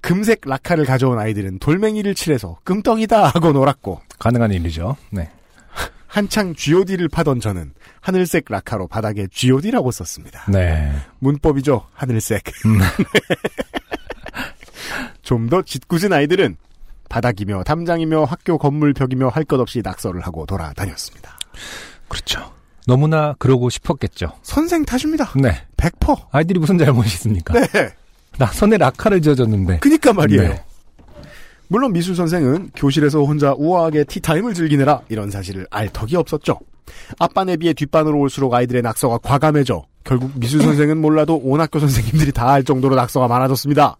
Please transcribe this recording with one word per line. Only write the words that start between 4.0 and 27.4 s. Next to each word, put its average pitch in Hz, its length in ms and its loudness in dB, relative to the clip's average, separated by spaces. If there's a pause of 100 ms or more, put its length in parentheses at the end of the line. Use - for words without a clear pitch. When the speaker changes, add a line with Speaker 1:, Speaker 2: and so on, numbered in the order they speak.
Speaker 2:
가능한 117 340 2
일이죠. 85 440 -4 (140)
네. 85 200 -6 (760)
Speaker 1:
한창 202 480 -2
지오디를 175 540 0
파던 147 320 0
저는 90 320 -6 (280)
하늘색 185 480 0
라카로 98 380 -6
바닥에 104 440 -4
지오디라고 143 600 0
썼습니다. - 600 -12
Speaker 2:
네. 82 420 0 (260)
Speaker 1:
문법이죠. 139 760 0
하늘색. 113 500 -4 (240)
Speaker 2:
음. 110 140 4
Speaker 1:
<laughs> 95 60 4 (2250)
좀 117 260 -2
더 180 140 2
짓궂은 170 500 -4
아이들은 147 440 2 (520)
바닥이며 104 560 -4
담장이며 160 600 0
학교 151 340 -2
건물 147 360 2
벽이며 131 340 -2
할 156 160 -2
것 135 160 0
없이 120 240 -4
낙서를 92 380 -8
하고 85 240 -10
돌아다녔습니다. 87 920 -10 (720)
Speaker 2:
그렇죠. - 440 -10 (340)
너무나 147 520 2
그러고 123 320 2
싶었겠죠. - 640 -6 (100)
Speaker 1:
선생 330 420 0
탓입니다. 294 520 -2
Speaker 2:
네. 135 260 2 (140)
Speaker 1:
백 - 240 0
퍼. - 160 2 (140)
Speaker 2:
아이들이 165 300 2
무슨 170 180 2
잘못이 123 360 4
있습니까? 104 400 -2